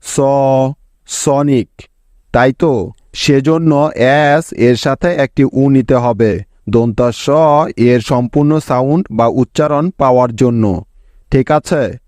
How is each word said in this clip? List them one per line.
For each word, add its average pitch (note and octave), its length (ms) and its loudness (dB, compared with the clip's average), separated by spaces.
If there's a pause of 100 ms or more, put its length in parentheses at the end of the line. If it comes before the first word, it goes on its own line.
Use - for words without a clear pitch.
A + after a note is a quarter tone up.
স, - 120 -12 (920)
সনিক, C#3 600 0 (640)
তাই B2+ 200 2
তো? D#3 200 -2 (400)
সেজন্য D#3 580 0 (240)
এস C#3+ 580 2
এর A#2+ 220 2
সাথে C3+ 400 -2
একটি C#3 280 -2
উ C3+ 260 0
নিতে C3+ 260 2
হবে, A#2 360 0 (380)
দন্ত A2+ 300 0 (120)
স - 140 -10 (520)
এর B2 240 4
সম্পূর্ণ C#3+ 580 0
সাউন্ড C3+ 520 -2
বা A#2 160 0
উচ্চারণ D3 580 0 (120)
পাওয়ার B2+ 380 2
জন্য, A#2 280 0 (680)
ঠিক C3+ 200 0
আছে? D3+ 320 0 (240)